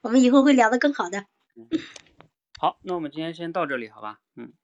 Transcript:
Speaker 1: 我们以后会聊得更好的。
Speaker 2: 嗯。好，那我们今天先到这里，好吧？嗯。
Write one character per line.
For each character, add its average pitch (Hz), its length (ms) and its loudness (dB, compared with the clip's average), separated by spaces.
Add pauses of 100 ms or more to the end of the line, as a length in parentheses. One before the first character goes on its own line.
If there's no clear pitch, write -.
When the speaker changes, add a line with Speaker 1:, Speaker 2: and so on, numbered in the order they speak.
Speaker 1:
我 226 80 -6
们 254 120 6
以 247 80 6
后 269 140 6
会 285 80 6
聊 233 160 4
得 247 100 0
更 285 140 0
好 185 160 -6
的。 196 160 -8 (320)
Speaker 2:
嗯。 226 120 -20 (880)
好， - 240 -4
那 185 120 -8
我 175 60 -6
们 147 100 -8
今 156 120 -10
天 165 120 -8
先 165 160 -10
到 175 140 -4
这 139 140 -6
里， 113 100 -12
好 107 140 -20
吧？ 107 180 -14 (160)
嗯。 120 160 -16 (120)